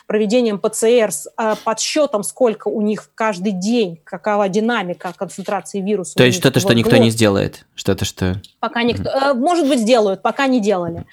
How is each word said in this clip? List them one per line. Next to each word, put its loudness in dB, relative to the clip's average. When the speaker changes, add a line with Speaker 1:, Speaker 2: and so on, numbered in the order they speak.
Speaker 1:
проведением 0
П -2
Ц 2
Р 2
с, -10
э, 0
подсчётом, -2
сколько -2
у -4
них -4
каждый -2
день, -2
какова -2
динамика -2
концентрации -8
вируса -4
Speaker 2:
То 2
Speaker 1:
у 6
Speaker 2:
есть 2
Speaker 1:
них -8
Speaker 2:
что-то, 2
Speaker 1:
в -2
Speaker 2:
что 2
никто 2
Speaker 1:
крови. 6
Speaker 2:
не 4
сделает? 0
Что-то, -2
что -4
Speaker 1:
Пока -4
никто, -2
Speaker 2:
Мгм. -
Speaker 1:
э, 0
может 0
быть, 2
сделают, 2
пока 0
не 2
делали. -2